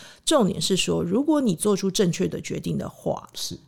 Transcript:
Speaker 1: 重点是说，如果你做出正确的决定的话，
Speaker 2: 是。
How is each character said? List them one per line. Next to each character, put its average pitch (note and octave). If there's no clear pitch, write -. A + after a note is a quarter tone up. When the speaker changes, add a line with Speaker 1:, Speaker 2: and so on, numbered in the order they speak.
Speaker 1:
重 C4
点 -
是 F#3
说， E3
如 G3
果 D4+
你 A3
做 G3+
出 F#3+
正 F3+
确 F3
的 -
决 -
定 D#3
的 -
话， -
Speaker 2:
是。 -